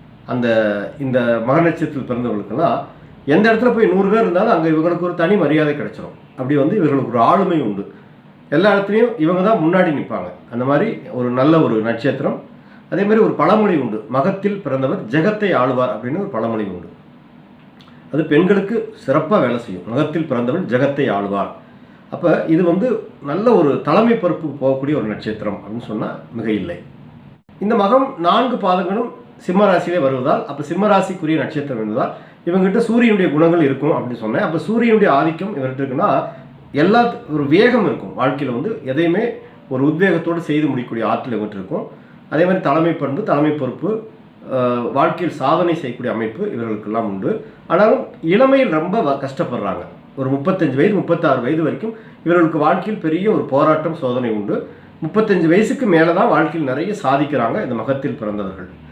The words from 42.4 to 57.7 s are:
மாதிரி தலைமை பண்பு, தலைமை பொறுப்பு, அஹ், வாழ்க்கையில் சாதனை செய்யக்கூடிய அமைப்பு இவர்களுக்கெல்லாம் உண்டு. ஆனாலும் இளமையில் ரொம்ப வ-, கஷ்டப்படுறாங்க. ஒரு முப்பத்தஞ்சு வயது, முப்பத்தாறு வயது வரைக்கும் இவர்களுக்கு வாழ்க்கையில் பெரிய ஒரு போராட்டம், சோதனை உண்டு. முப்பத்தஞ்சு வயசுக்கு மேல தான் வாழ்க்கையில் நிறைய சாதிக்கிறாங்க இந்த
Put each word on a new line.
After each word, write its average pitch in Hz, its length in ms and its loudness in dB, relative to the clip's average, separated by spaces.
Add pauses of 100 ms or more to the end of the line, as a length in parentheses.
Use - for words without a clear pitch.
மாதிரி 180 180 2
தலைமை 165 300 2
பண்பு, 143 320 -4
தலைமை 151 280 2
பொறுப்பு, 147 560 -4 (460)
அஹ், 123 380 0
வாழ்க்கையில் 151 440 -2
சாதனை 165 400 0
செய்யக்கூடிய 120 380 -6
அமைப்பு 113 400 -4
இவர்களுக்கெல்லாம் 110 520 -4
உண்டு. 104 400 -4 (220)
ஆனாலும் 214 380 4 (180)
இளமையில் 254 460 4
ரொம்ப 180 320 0
வ-, 139 240 -2
கஷ்டப்படுறாங்க. 101 600 -6 (300)
ஒரு 131 140 -4
முப்பத்தஞ்சு 139 460 0
வயது, 202 180 4
முப்பத்தாறு 156 480 0
வயது 156 220 0
வரைக்கும் 151 300 -4 (320)
இவர்களுக்கு 165 320 2
வாழ்க்கையில் 185 440 0
பெரிய 175 300 0
ஒரு 156 100 0
போராட்டம், 156 540 0
சோதனை 123 340 -2
உண்டு. 110 400 -4 (360)
முப்பத்தஞ்சு 185 420 2
வயசுக்கு 214 380 2
மேல 165 280 4
தான் 214 160 2
வாழ்க்கையில் 156 400 0
நிறைய 170 340 -4
சாதிக்கிறாங்க 131 600 0
இந்த 123 120 -4